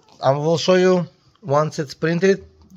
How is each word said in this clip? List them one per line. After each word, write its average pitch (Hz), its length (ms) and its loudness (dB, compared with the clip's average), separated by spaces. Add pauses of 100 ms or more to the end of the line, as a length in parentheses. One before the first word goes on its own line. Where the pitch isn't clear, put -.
(220)
I 135 100 2
will 151 260 0
show 185 180 0
you 180 320 2 (340)
once 151 360 -2
it's 151 160 -10
printed, 175 520 -2 (320)